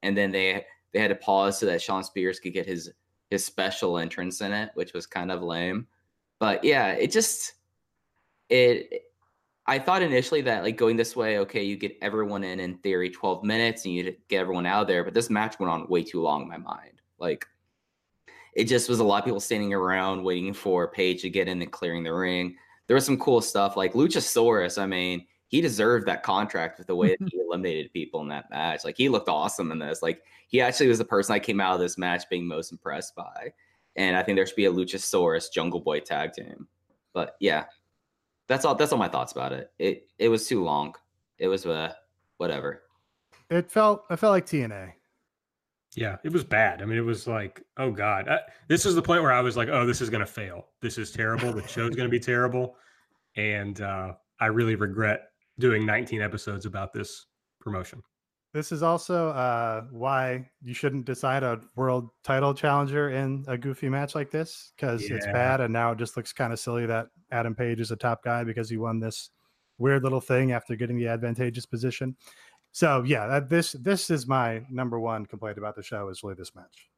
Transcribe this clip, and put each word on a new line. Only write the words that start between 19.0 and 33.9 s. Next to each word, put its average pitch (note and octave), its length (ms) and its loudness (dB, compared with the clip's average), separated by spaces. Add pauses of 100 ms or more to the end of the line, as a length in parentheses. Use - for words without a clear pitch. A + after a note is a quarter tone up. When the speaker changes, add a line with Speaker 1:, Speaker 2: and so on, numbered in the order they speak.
Speaker 1:
lot G2+ 140 6
of G#2+ 60 0
people A#2 140 0
standing G#2 340 -2
around F#2+ 520 0
waiting F#2 280 0
for F2+ 360 0
Page F#2 340 0
to F#2 80 -4
get F#2 160 2
in F2+ 160 -4
and E2+ 80 -8
clearing E2+ 320 -4
the D#2+ 100 -4
ring. F2+ 440 -2 (320)
There A#2+ 80 8
was C3+ 100 4
some C3+ 120 2
cool B2 220 4
stuff, G2+ 360 0
like F#2+ 160 2
Luchasaurus. A#2 840 4
I G2 100 -2
mean, F2+ 380 -2 (220)
he C#3+ 140 2
deserved A2+ 460 4
that F#2 180 -2
contract F#2+ 540 -2
with F#2 100 -20
the F2+ 80 0
way F#2+ 140 6
that - 200 0
he F2+ 100 -6
Speaker 2:
<laughs> F2 60 -2
Speaker 1:
eliminated E2+ 460 -4
people D#2 300 -6
in D2 60 -8
that D2 220 -8
match. D#2 340 -4
Like, D#2+ 120 -8
he C3 120 4
looked A#2 200 2
awesome D#2+ 420 0
in D#2+ 80 -6
this. D2+ 240 -6
Like, E2 200 -2 (260)
he B2+ 120 4
actually B2+ 280 4
was A#2 100 6
the A2+ 60 0
person G2+ 280 2
I G#2 60 4
came G2+ 220 0
out F#2 140 2
of F2+ 60 0
this F2 160 -2
match F2+ 320 -2
being F2 180 -2
most E2 260 -6
impressed D#2+ 420 -10
by. - 380 -12 (420)